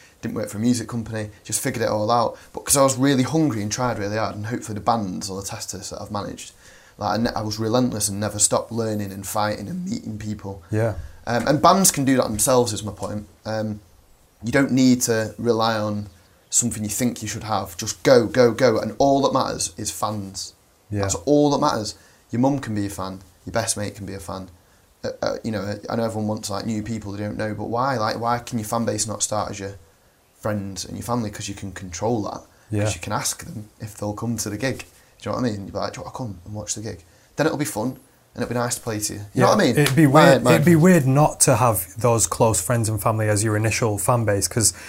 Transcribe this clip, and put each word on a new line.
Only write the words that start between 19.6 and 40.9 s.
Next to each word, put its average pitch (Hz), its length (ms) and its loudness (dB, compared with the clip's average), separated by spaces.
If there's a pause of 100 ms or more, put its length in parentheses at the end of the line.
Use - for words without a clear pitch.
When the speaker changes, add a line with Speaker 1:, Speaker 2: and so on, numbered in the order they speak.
Speaker 1:
is 107 140 -8
fans. 101 640 -6 (340)
Speaker 2:
Yeah. 104 140 -2
Speaker 1:
That's 98 120 0 (120)
all 147 240 6
that 139 80 2
matters. 113 360 -2 (360)
Your 117 100 -2
mum 139 180 2
can 113 160 -6
be 101 120 -2
a 98 40 -6
fan. 95 300 -8 (240)
Your 90 80 -12
best 113 240 -2
mate 104 180 -6
can 98 120 -14
be 95 80 -10
a 98 60 -8
fan. 92 280 -10 (560)
Uh, - 60 -6 (120)
uh, 107 220 -2
you 113 80 -4
know, 101 260 -4 (100)
I 113 80 -4
know 117 80 0
everyone 107 240 -4
wants, 107 220 -6
like, 98 160 -6
new 110 160 -2
people 104 300 -8
they 101 100 -8
don't 104 140 -6
know, 107 180 -4
but 107 140 -8
why? 123 300 -2
Like, 110 200 -2
why 117 200 0
can 120 200 -6
your 107 80 -6
fan 117 180 -2
base 107 220 -2
not 101 160 -6
start 104 280 -2
as 98 100 -10
your 98 140 -8 (680)
friends 98 440 -6
and 98 120 -12
your 104 80 -8
family? 117 260 -2
'Cause - 180 -10
you 101 60 -8
can 98 180 -12
control 104 500 -4
that. - 120 -6
'Cause - 100 -14 (260)
Speaker 2:
Yeah. 107 200 0
Speaker 1:
you 87 100 -6
can 104 120 -8
ask - 320 -4
them - 240 -12 (120)
if 110 160 -12
they'll 104 160 -4
come 117 260 -4
to 107 120 -4
the 104 60 -6
gig. 123 220 -4 (440)
Do 107 80 -6
you - 60 -4
know 113 40 -2
what 127 60 0
I 113 40 0
mean? 101 120 -6
You'll 92 100 -12
be 98 60 -6
like, 98 160 -4
"Do - 60 -12
you - 40 -10
want - 100 -14
to - 40 -10
come 107 260 -8
and 104 100 -14
watch 104 200 -6
the 107 80 -12
gig?" 101 220 -12 (320)
Then 147 100 2
it'll 151 120 -2
be 147 60 -2
fun 135 340 -4 (360)
and 113 80 -6
it'll 110 100 -4
be 123 60 -2
nice 123 160 -2
to - 60 -6
play 110 180 -6
to - 160 -4
you. 101 60 -10 (120)
You 123 100 2
know - 60 6
Speaker 2:
Yeah, 190 60 6
Speaker 1:
what 208 60 4
I 170 60 4
mean? 120 120 2
Speaker 2:
it'd 143 180 4
be 160 120 8
Speaker 1:
My, 147 220 8
Speaker 2:
weird, 123 120 6
Speaker 1:
my 127 120 6
Speaker 2:
it'd 147 120 6
be 170 100 8
weird 165 300 8